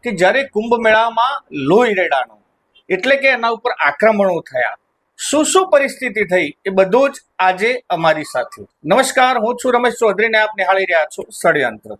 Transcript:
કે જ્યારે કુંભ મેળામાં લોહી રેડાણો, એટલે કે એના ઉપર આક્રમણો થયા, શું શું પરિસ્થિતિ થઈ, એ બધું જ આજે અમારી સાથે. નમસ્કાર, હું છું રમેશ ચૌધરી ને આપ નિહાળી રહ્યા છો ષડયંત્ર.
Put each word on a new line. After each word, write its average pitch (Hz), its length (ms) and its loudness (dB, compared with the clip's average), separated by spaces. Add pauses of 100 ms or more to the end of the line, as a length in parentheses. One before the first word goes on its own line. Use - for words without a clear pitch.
કે 240 80 -6
જ્યારે 202 340 2
કુંભ 233 360 -2
મેળામાં 226 600 0 (100)
લોહી 190 420 2
રેડાણો, 143 480 -4 (460)
એટલે 190 280 0
કે 269 120 0
એના 233 200 0
ઉપર 233 220 -4
આક્રમણો 190 720 0
થયા, 123 360 -6 (400)
શું 294 280 -2
શું 381 260 2
પરિસ્થિતિ 254 540 0
થઈ, 170 280 0 (120)
એ 190 60 -4
બધું 190 400 2
જ - 40 -18 (240)
આજે 185 520 0
અમારી 160 340 0
સાથે. 120 420 -8 (200)
નમસ્કાર, 254 520 2
હું 226 260 -2
છું 254 80 2
રમેશ 240 280 0
ચૌધરી 214 280 0
ને 220 100 0
આપ 214 200 0
નિહાળી 190 260 0
રહ્યા 170 200 0
છો - 260 -12
ષડયંત્ર. 117 680 -2